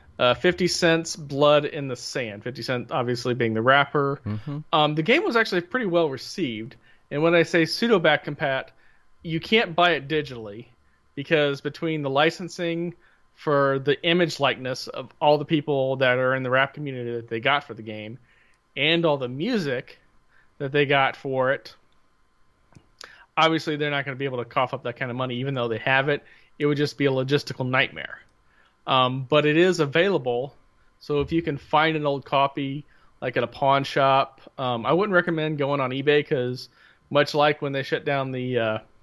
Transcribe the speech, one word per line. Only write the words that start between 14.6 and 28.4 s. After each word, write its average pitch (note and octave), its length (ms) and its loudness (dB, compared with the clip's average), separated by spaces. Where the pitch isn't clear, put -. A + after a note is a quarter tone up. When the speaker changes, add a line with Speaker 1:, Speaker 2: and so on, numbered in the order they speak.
Speaker 1:
of B2+ 220 -10
all D3 180 6
the D3 60 -6
people C#3 540 0
that B2+ 200 4
are B2+ 160 2
in C3 100 -2
the B2+ 60 -4
rap C3 240 2
community B2+ 420 -8
that A#2 120 -10
they A2+ 140 -6
got C#3 240 2
for A2+ 80 -14
the A2 80 -14
game, G#2+ 360 -12
and E3 280 2
all D3 120 2
the B2+ 100 -6
music C#3+ 720 -4
that C#3 120 -6
they C#3+ 140 2
got C3+ 320 2
for C3 340 0
it, - 240 -8
obviously D#3+ 400 2
they're D3 160 -4
not C#3+ 140 -2
gonna C3+ 100 -8
be C3+ 80 -6
able C3 140 -4
to A#2+ 80 -4
cough B2+ 280 0
up B2 100 -8
that A#2+ 120 -6
kind B2+ 160 -6
of B2 60 -6
money, B2+ 180 -4
even C3+ 200 -4
though A#2+ 120 -2
they A2 120 -4
have C3+ 280 2
it. C#3+ 160 -2
It D3 100 0
would D3 100 0
just D3 200 -2
be C#3+ 80 2
a C3+ 60 4
logistical C3 560 -2
nightmare. B2+ 520 -2